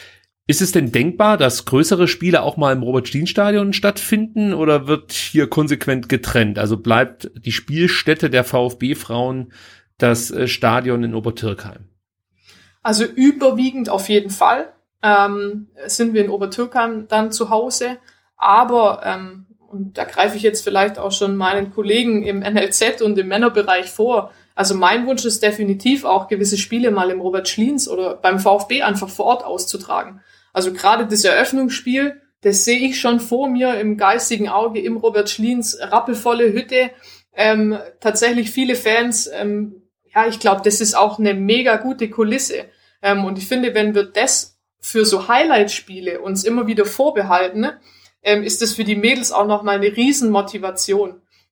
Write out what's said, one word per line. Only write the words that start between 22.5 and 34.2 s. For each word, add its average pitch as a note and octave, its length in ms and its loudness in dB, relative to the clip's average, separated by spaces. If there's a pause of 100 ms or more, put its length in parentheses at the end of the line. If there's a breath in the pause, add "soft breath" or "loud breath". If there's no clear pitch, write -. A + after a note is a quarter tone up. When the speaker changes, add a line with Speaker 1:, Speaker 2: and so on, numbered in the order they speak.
Speaker 2:
L G#3 140 2
Z A3 320 0
und G#3 160 0
im F#3+ 100 -2
Männerbereich G3+ 600 0
vor, A3 400 -2 (240 loud breath)
also G3 200 0
mein G3 320 2
Wunsch B3+ 200 -2
ist G#3+ 160 -4
definitiv G#3 640 0
auch, F#3+ 220 2
gewisse G3+ 280 -2
Spiele A#3 340 -2
mal F#3 200 0
im F#3 100 -4
Robert F#3 280 -4
Schliens B3+ 380 -2
oder F3+ 280 -4
beim F#3 240 0
V G3 180 4
F G3+ 120 -4
B B3+ 120 -2
einfach G3 300 -2
vor - 160 -4
Ort B3 180 0
auszutragen. F#3+ 760 -6 (340 soft breath)
Also F#3 180 -2
gerade A3 340 2
das G#3 180 0
Eröffnungsspiel, C4 1000 0 (180)
das G3+ 240 2
sehe A#3+ 140 2
ich C4 200 -2
schon A#3+ 220 2
vor C4 280 -2
mir B3 300 0
im G#3+ 200 -2
geistigen G#3+ 500 0